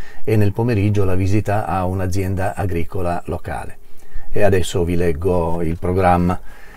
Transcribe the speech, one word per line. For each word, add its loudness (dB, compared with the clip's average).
e 2
nel 4
pomeriggio 0
la 4
visita 0
a -4
un'azienda -2
agricola -2
locale. -8
E 8
adesso 4
vi 0
leggo 0
il -2
programma. 0